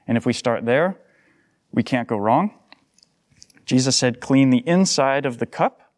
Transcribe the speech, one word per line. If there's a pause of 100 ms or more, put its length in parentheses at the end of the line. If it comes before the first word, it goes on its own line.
And
if
we
start
there, (720)
we
can't
go
wrong. (1080)
Jesus
said,
"Clean
the
inside
of
the
cup"